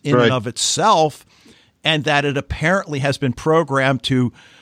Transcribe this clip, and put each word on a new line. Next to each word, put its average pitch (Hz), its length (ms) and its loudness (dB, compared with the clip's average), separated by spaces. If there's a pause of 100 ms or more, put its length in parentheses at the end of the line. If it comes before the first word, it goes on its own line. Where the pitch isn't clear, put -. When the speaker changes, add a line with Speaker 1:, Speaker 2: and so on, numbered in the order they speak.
Speaker 1:
in 135 120 2
Speaker 2:
Right. 123 100 4
Speaker 1:
and 120 80 2
of 120 140 -4
itself, 160 800 0 (580)
and 151 200 0
that 147 220 0
it 139 120 -2
apparently 156 640 -2
has 139 180 -2
been 127 160 -2
programmed 139 680 0
to, 127 280 0 (300)